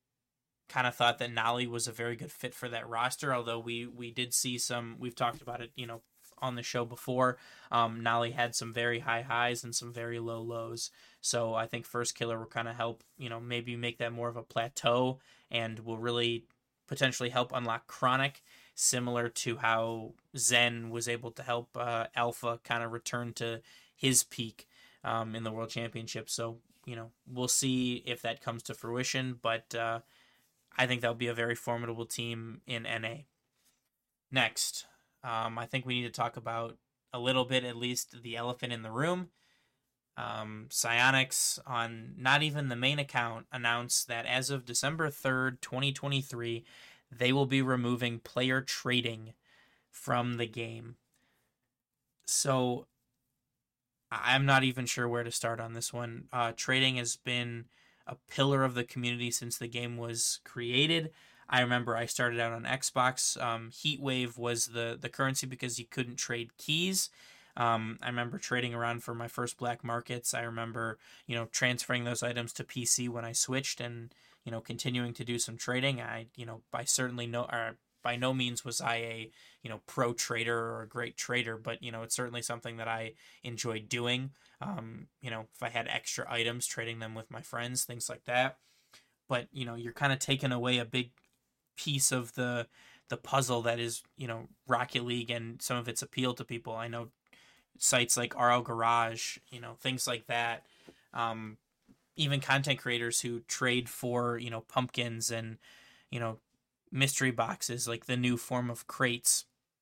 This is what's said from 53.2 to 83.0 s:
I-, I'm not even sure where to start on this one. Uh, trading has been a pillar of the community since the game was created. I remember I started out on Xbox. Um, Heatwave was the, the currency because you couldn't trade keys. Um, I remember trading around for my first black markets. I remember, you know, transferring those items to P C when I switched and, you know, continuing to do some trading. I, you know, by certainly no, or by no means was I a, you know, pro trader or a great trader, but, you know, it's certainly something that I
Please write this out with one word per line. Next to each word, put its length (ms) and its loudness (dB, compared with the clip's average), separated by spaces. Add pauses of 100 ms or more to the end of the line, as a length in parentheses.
I-, 240 4
I'm 100 6
not 180 8
even 220 0
sure 240 0
where 140 0
to 80 -6
start 280 -2
on 140 -6
this 180 -6
one. 400 -8
Uh, 240 2
trading 420 4
has 200 -2
been 480 -2 (420)
a 80 -8 (120)
pillar 360 4
of 100 2
the 100 0
community 480 -2
since 260 -2
the 100 -6
game 280 -4
was 480 -2
created. 680 2 (360)
I 140 6
remember 340 4
I 120 0
started 320 0
out 140 0
on 100 -6
Xbox. 800 2
Um, 300 -2
Heatwave 640 -2
was 300 0
the, 320 -4
the 100 -6
currency 360 0
because 340 -6
you 60 -10
couldn't 300 -4
trade 420 -4
keys. 520 0 (460)
Um, 460 2
I 60 -6
remember 300 -2
trading 360 0
around 300 -2
for 100 -6
my 140 -6
first 300 -4
black 260 -4
markets. 500 -4
I 80 -2
remember, 560 -4 (300)
you 80 -2
know, 100 -2
transferring 580 0
those 200 -2
items 300 -2
to 100 -8
P 220 -4
C 240 4
when 160 -4
I 80 -8
switched 480 0
and, 320 -8 (300)
you 80 -8
know, 100 -4
continuing 520 -2
to 120 -8
do 120 -2
some 200 -4
trading. 440 0
I, 340 -8
you 100 -12
know, 160 -12 (100)
by 140 -4
certainly 420 0
no, 160 -2
or 340 -4 (240)
by 140 0
no 180 2
means 300 0
was 160 -4
I 160 0
a, 360 -6 (300)
you 80 -10
know, 180 -8
pro 260 2
trader 440 0
or 260 -4
a 40 -12
great 300 -6
trader, 400 -2
but, 260 -8
you 80 -8
know, 120 -8
it's 120 -2
certainly 260 -4
something 360 -6
that 100 -4
I 260 -4 (300)